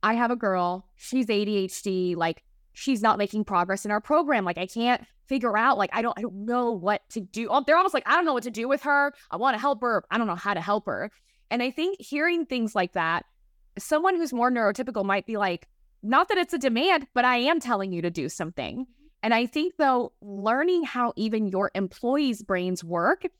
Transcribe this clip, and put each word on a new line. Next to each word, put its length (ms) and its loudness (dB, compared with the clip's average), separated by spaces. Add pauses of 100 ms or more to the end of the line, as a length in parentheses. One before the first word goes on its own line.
I 120 2
have 160 2
a 60 0
girl, 600 0
she's 320 -2
A 160 2
D 120 0
H 260 -2
D, 320 0
like, 280 -2 (300)
she's 300 -2
not 160 4
making 260 0
progress 400 0
in 60 -4
our 100 0
program. 440 2
Like, 140 -2
I 80 -4
can't 360 0 (240)
figure 300 0
out, 220 4
like, 140 0
I 100 -2
don't, 160 -2
I 40 -6
don't 240 -8
know 260 0
what 380 0
to 100 -6
do. 280 -8
Oh, 180 2
they're 100 6
almost 180 2
like, 140 -2
"I 60 4
don't 100 4
know 80 0
what 120 -2
to 60 -8
do 180 -4
with 140 2
her. 300 2 (180)
I 60 -6
wanna 220 2
help 240 0
her. 280 0
I 80 0
don't 80 0
know 80 -2
how 200 -4
to 60 -4
help 260 -2
her." 240 -4 (400)
And 120 -2
I 80 -2
think 300 -4
hearing 460 -2
things 280 -2
like 200 0
that, 300 0 (540)
someone 380 2
who's 160 -2
more 180 2
neurotypical 540 0
might 220 0
be 100 -4
like, 320 -2 (340)
"Not 260 4
that 100 2
it's 160 0
a 40 0
demand, 560 2
but 100 4
I 120 4
am 240 2
telling 320 -2
you 100 -4
to 80 0
do 180 -4
something." 580 -8 (360)
And 120 2
I 120 2
think, 300 -4
though, 360 2 (100)
learning 640 0
how 320 -2
even 300 0
your 280 0
employees' 680 -2
brains 400 -2
work 440 0 (140)